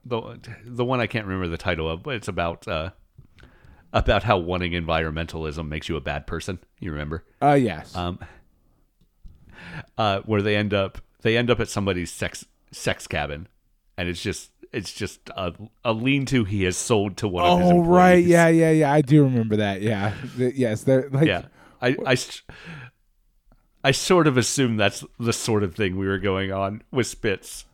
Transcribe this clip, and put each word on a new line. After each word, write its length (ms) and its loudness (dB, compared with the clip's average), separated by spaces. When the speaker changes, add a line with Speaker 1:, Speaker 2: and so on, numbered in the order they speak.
Speaker 1:
the, 340 -6
the 200 -2
one 140 2
I 80 0
can't 180 -4
remember 220 -2
the 100 -4
title 320 -2
of, 140 -8
but 120 -6
it's 120 -10
about, 400 -6
uh, 240 -6
about 300 2
how 140 4
wanting 360 -2
environmentalism 960 -4
makes 200 -8
you 80 -4
a 60 -4
bad 260 -8
person. 320 -8
You 120 -10
remember? 320 -8
Speaker 2:
Uh, 120 4
yes. 420 0
Speaker 1:
Um, 240 -6
uh, 240 0
where 200 0
they 140 0
end 180 0
up, 260 -2
they 160 2
end 120 0
up 100 2
at 100 -4
somebody's 420 -2
sex, 340 -10
sex 360 -6
cabin, 400 -6
and 120 -4
it's 120 -8
just, 300 -8
it's 200 -8
just 360 -12
a, 240 -6
a 80 0
lean-to 500 0
he 200 -2
has 140 2
sold 400 0
to 100 -4
one 180 0
of 140 6
his 80 4
Speaker 2:
Oh, 120 8
Speaker 1:
employees. 80 2
Speaker 2:
right. 380 8
Yeah, 240 6
yeah, 220 6
yeah. 220 4
I 80 6
do 220 6
remember 340 2
that. 240 -2
Yeah. 320 0
The, 180 0
yes. 280 -2
They're 260 2
like, 180 2
Speaker 1:
Yeah. 180 0
I, 140 2
I 80 0
s-, 300 -6
I 80 2
sort 360 4
of 100 4
assume 400 0
that's 260 0
the 140 -2
sort 300 0
of 100 -4
thing 240 -2
we 100 -2
were 120 -2
going 320 -2
on 400 -4
with 160 0
Spitz 560 -6